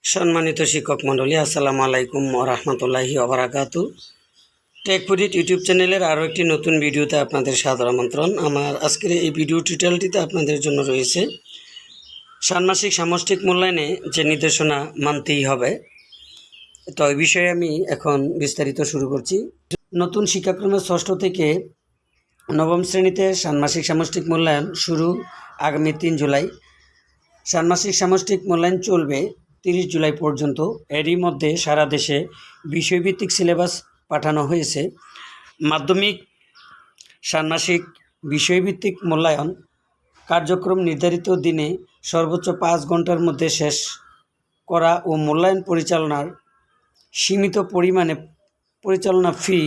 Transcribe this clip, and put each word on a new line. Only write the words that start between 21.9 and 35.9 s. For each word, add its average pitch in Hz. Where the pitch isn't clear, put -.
নবম 160
শ্রেণীতে 185
ষান্মাসিক 147
সামষ্টিক 160
মূল্যায়ন 156
শুরু 165
আগামী 151
তিন 165
জুলাই। 143
ষান্মাসিক 180
সামষ্টিক 185
মূল্যায়ন 175
চলবে 147
তিরিশ 180
জুলাই 156
পর্যন্ত। 143
এরই 165
মধ্যে 151
সারা 151
দেশে 143
বিষয়ভিত্তিক 180
সিলেবাস 175
পাঠানো 151
হয়েছে। 165
মাধ্যমিক 180